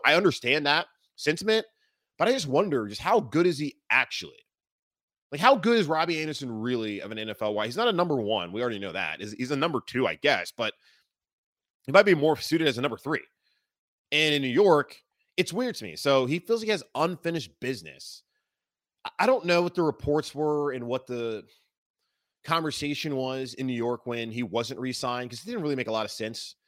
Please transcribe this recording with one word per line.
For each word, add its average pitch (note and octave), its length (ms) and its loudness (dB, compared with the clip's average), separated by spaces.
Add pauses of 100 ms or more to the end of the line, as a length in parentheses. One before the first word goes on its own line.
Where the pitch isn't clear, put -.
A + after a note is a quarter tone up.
I C#3 100 8
understand D3+ 520 2
that D3+ 200 4 (280)
sentiment, A3 520 0 (520)
but E3 80 2
I A#3 60 4
just A3 160 -2
wonder C#3 400 2
just G#2 140 -12
how G#3 180 4
good D#3 260 2
is E3 120 2
he D3 180 -6 (140)
actually? A2 540 -2 (840)
Like, C#3+ 100 -6
how B3+ 140 8
good A#3 240 4
is F#3 80 4
Robbie D#3+ 340 0
Anderson D3 300 -6
really A2 500 -2
of G#2 120 -10
an A2 60 -8
N A2 120 -6
F G#2 120 -8
L G#2+ 120 0
wide? G#2 120 0
He's A#2+ 100 -8
not A3+ 100 0
a A#3 60 4
number E3+ 240 0
one. G#2 340 -2
We G#2 100 -6
already A#2 200 -4
know G2 120 -6
that. E2 280 -6
He's, G#2 140 -10
he's B2+ 180 -6
a D3 40 0
number C#3+ 300 -2
two, B2 220 -2
I E2 80 -4
guess, G#2 400 0
but A2 160 -2 (1120)
he C3+ 60 -4
might G3 140 8
be G3 80 6
more D3+ 220 4
suited D#3+ 300 0
as B2 120 2
a - 20 -6
number B2 160 -2
three. - 260 -6 (880)
And D3+ 240 2
in C#3+ 80 0
New C3 60 -2
York, D3+ 480 4 (400)
it's F3+ 160 0
weird A#3 220 -2
to - 100 -12
me. D#2+ 120 -12
So C3+ 300 4
he D3+ 120 0
feels A3+ 220 -2
like A3 60 -8
he G#3+ 40 0
has F#3+ 140 -2 (100)
unfinished D#3+ 560 -2 (100)
business F2 640 -10 (800)
I, - 60 -10 (100)
I F#3 60 2
don't B3 180 2
know F3 180 4
what F3 120 -4
the F3+ 80 0
reports D3 520 0
were D3 380 -2
and B2 140 -8
what B2+ 200 -4
the A#2 380 -6 (1000)
conversation D3+ 720 -2
was C3 380 -6
in C3 120 -6
New B2+ 60 -2
York A#2+ 320 -2
when A#2 260 -6
he A#2 120 -6
wasn't A2+ 360 -4
re-signed, B2 520 -6
'cause A#2+ 100 -14
it F3 60 -20
didn't A3+ 160 -6
really D3 140 -2
make B2+ 120 -4
a A2 40 -4
lot A2 120 -2
of G#2 60 -8
sense. - 460 -10 (120)